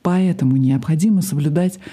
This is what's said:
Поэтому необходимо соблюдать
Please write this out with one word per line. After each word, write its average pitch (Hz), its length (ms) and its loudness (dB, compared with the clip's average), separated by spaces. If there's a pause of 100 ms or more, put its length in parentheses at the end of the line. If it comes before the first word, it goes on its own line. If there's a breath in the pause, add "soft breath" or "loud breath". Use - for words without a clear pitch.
Поэтому 180 560 0
необходимо 156 640 0
соблюдать 160 600 -2 (120 loud breath)